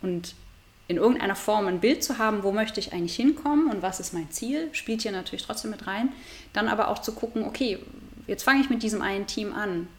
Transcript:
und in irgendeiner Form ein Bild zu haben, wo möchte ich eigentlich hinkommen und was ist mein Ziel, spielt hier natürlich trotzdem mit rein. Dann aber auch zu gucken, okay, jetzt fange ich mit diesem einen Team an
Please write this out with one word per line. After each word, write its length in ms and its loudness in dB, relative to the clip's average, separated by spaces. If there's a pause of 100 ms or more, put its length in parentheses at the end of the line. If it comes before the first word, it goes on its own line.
und 340 -4 (500)
in 120 -2
irgendeiner 360 4
Form 320 2
ein 140 0
Bild 240 4
zu 140 -2
haben, 260 2
wo 80 2
möchte 260 0
ich 140 -6
eigentlich 240 -2
hinkommen 560 4
und 100 -2
was 160 -2
ist 160 -8
mein 160 -4
Ziel, 400 -4
spielt 320 -4
hier 80 -2
natürlich 320 -6
trotzdem 300 -6
mit 160 -8
rein. 220 0 (420)
Dann 160 2
aber 200 4
auch 120 0
zu 120 -4
gucken, 320 -2
okay, 360 0 (480)
jetzt 160 -4
fange 160 8
ich 100 4
mit 140 2
diesem 180 0
einen 240 -2
Team 260 -4
an 360 -2 (100)